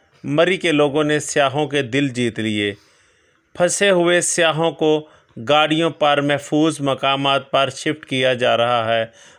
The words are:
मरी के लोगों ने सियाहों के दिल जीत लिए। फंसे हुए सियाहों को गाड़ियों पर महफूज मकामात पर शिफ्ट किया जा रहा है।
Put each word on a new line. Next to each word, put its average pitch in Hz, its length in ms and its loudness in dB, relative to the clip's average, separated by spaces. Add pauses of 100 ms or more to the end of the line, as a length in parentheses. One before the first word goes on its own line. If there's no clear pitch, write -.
(260)
मरी 165 320 2
के 165 140 0
लोगों 147 320 2
ने 147 160 0
सियाहों 143 460 0
के 139 160 -2
दिल 135 280 -2
जीत 120 300 -4
लिए। 104 360 -2 (800)
फंसे 180 320 2
हुए 175 300 2
सियाहों 165 520 0
को 156 380 -2 (280)
गाड़ियों 151 520 2
पर 147 300 2
महफूज 151 600 0
मकामात 139 640 0
पर 135 280 0
शिफ्ट 151 340 -6
किया 131 300 0
जा 120 200 2
रहा 117 380 0
है। 113 200 -2 (260)